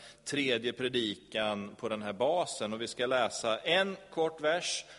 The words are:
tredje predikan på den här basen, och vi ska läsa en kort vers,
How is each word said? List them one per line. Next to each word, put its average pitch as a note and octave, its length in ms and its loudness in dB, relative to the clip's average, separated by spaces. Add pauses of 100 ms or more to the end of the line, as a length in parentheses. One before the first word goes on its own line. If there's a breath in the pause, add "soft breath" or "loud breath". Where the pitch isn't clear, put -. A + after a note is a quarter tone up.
(260 loud breath)
tredje A#2+ 480 0
predikan G#2+ 1000 -2
på A2+ 140 -4
den G#2+ 120 -2
här G#2 120 -4
basen, B2 600 0
och A2+ 80 -4
vi A2+ 60 -4
ska B2 180 -2
läsa A#2 540 2
en F#3+ 380 2 (140)
kort D#3+ 300 0
vers, E3 440 0 (140 loud breath)